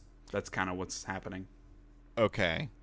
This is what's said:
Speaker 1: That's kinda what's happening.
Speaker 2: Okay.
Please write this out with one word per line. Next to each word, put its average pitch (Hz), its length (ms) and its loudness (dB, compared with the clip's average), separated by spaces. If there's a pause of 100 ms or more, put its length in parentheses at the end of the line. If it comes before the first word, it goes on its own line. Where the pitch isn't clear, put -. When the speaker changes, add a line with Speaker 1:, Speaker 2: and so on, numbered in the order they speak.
(300)
Speaker 1:
That's 104 180 -2
kinda 92 260 0
what's 90 300 -4
happening. 95 420 -6 (720)
Speaker 2:
Okay. 101 540 4 (120)